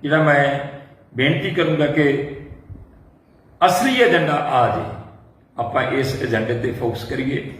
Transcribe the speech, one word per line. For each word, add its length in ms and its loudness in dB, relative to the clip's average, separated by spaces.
ਜਿਹੜਾ 200 2
ਮੈਂ 360 4
ਬੇਨਤੀ 340 0
ਕਰੂੰਗਾ 360 0
ਕਿ 500 0
ਅਸਲੀ 400 4
ਏਜੰਡਾ 320 4
ਆ 440 2
ਜੇ, 80 -4
ਆਪਾਂ 240 -2
ਇਸ 300 -2
ਏਜੰਡੇ 360 -2
ਤੇ 140 -4
ਫੋਕਸ 320 -4
ਕਰੀਏ 560 -6